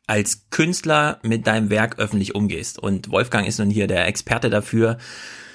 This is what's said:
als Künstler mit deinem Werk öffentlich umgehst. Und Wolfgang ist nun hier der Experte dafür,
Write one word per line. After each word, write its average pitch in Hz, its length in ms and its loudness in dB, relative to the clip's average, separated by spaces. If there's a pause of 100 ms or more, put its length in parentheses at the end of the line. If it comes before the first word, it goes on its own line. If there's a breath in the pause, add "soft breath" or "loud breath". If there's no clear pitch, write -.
als - 420 -2
Künstler 156 760 2
mit 113 240 0
deinem 110 220 2
Werk 107 300 2
öffentlich 101 360 0
umgehst. 98 440 -2
Und 98 320 -2
Wolfgang 101 360 2
ist 107 120 -2
nun 104 100 2
hier 104 180 2
der 90 220 2
Experte 113 400 -2
dafür, 113 480 2 (580 loud breath)